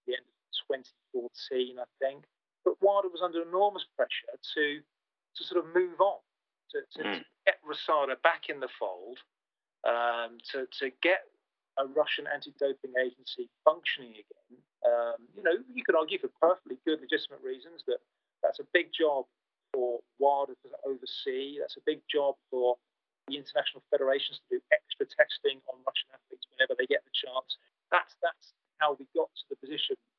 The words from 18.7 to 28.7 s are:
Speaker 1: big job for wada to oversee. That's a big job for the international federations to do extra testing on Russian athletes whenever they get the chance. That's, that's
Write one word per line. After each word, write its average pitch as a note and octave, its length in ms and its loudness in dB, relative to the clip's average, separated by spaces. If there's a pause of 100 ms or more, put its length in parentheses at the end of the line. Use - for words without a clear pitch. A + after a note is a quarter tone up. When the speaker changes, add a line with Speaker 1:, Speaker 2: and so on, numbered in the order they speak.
Speaker 1:
big E3+ 160 -2
job D3 320 2 (480)
for B2 280 0 (180)
wada C#3 340 4
to - 160 -20 (160)
oversee. C3+ 720 -6
That's C#3 220 -8
a - 60 -20
big D#3 260 0
job C#3+ 240 2 (140)
for B2 260 2 (500)
the C#3 140 -8
international C3+ 480 -4
federations C#3 480 2
to - 240 -4
do - 80 -
extra - 400 0
testing - 640 0
on C3 160 -18
Russian - 240 -4
athletes - 400 -20
whenever C3 240 2
they B2+ 80 2
get C3+ 240 2
the - 80 -6
chance. C3 400 -6 (320)
That's, - 320 0
that's - 320 -4 (320)